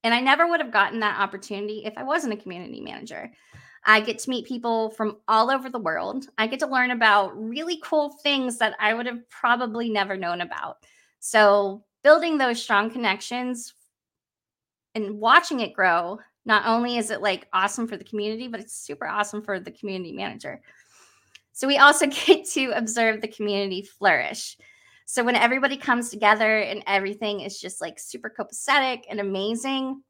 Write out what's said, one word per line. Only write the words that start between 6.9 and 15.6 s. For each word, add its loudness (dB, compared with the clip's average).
about 4
really -6
cool 0
things -2
that 0
I 2
would -4
have -10
probably -2
never -2
known -4
about. -8
So 4
building 6
those 0
strong 0
connections -6
and -6
watching 4